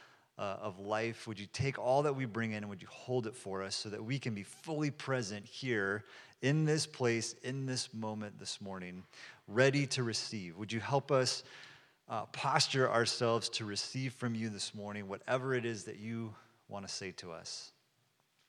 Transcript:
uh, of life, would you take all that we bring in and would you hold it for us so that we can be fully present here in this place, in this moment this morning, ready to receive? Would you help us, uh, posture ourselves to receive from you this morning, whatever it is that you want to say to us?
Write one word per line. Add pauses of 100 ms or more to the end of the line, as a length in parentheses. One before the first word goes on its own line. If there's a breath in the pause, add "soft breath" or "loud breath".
(380 soft breath)
uh,
of
life,
would
you
take
all
that
we
bring
in
and
would
you
hold
it
for
us
so
that
we
can
be
fully
present
here (380 loud breath)
in
this
place,
in
this
moment
this
morning, (460 loud breath)
ready
to
receive?
Would
you
help
us, (680 loud breath)
uh,
posture
ourselves
to
receive
from
you
this
morning,
whatever
it
is
that
you (340 soft breath)
want
to
say
to
us? (760)